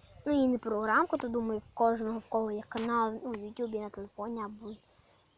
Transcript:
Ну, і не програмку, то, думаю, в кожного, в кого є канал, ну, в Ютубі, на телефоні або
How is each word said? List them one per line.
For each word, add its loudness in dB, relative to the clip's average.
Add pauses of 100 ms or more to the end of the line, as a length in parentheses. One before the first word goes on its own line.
(240)
Ну, 4
і 6
не 4
програмку, 2
то, -4
думаю, -2
в -18
кожного, 2
в -14
кого 0
є -4
канал, 0
ну, -6
в -6
Ютубі, -6
на -6
телефоні -8
або -10 (680)